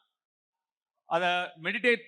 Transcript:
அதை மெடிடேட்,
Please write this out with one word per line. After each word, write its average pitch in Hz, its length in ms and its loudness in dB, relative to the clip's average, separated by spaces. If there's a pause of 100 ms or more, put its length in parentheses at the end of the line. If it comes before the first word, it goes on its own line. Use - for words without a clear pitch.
(1040)
அதை 170 220 0 (340)
மெடிடேட், 214 460 0